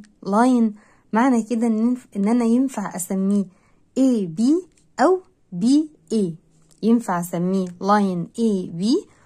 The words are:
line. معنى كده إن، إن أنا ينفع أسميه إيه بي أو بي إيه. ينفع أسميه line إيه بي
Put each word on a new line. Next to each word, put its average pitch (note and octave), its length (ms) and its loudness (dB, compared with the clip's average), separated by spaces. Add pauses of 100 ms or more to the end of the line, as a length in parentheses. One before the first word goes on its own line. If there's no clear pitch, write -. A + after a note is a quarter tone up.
(260)
line. A3+ 460 2 (420)
معنى A#3 300 2
كده A#3 240 -2
إن، A#3 300 0 (180)
إن G3+ 120 -2
أنا A#3+ 180 0
ينفع A#3 500 0
أسميه F#3+ 500 -2 (520)
إيه B3 300 2
بي B3 380 0 (340)
أو F#4 220 2 (300)
بي C4 380 2 (220)
إيه. F#3+ 240 -2 (480)
ينفع A3 360 0
أسميه F3+ 480 -4
line F#3+ 720 -2
إيه G3+ 320 -2
بي G#3+ 340 -2 (200)